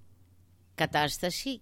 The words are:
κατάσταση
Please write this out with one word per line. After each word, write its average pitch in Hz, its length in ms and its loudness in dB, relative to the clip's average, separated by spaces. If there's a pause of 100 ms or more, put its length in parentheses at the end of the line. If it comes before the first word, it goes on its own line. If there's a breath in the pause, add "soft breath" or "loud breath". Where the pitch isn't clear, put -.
(760)
κατάσταση 160 880 0